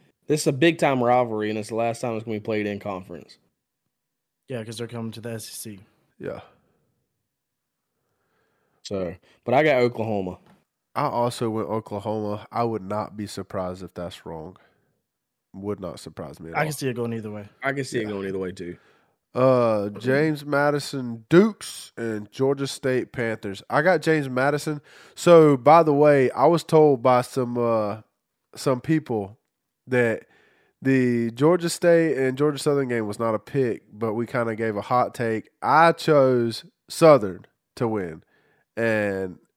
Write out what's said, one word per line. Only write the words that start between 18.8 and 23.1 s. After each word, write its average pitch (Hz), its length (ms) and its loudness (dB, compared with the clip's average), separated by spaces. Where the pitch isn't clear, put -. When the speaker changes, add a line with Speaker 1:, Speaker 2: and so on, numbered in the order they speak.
Speaker 3:
Uh, 120 560 2
James 143 540 -2
Madison 143 840 -2
Dukes - 680 2
and 110 340 -6
Georgia 139 360 -2
State 127 460 -4